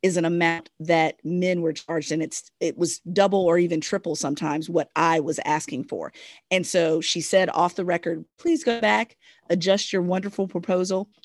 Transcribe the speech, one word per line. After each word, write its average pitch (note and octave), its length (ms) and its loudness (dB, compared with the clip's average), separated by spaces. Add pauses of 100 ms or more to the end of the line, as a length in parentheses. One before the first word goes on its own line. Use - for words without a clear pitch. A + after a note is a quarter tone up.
is F3+ 140 2
an E3 80 2
amount E3+ 440 0 (100)
that D#3+ 440 2
men F3+ 380 0
were D#3+ 120 0
charged, D#3 380 -6
and D#3 100 0
it's, - 380 -8
it D#3 180 -2
was - 220 -2 (140)
double G3 320 2
or E3+ 120 4
even E3+ 240 2
triple F3 340 -4
sometimes D3 540 -4
what E3 260 0
I E3 240 4
was D3+ 260 -2
asking D3+ 400 -2
for." D#2+ 260 -8 (400)
And F#3 160 0
so E3 320 2
she D#3+ 220 -4
said F#3+ 280 2
off F3 260 2
the F#3 100 -4
record, E3+ 400 -4 (120)
"Please E4 260 0
go A#3 180 0
back, G#3+ 360 0 (320)
adjust F#3+ 440 2
your F#3+ 80 2
wonderful F#3+ 460 -2
proposal, F#3 600 -2 (160)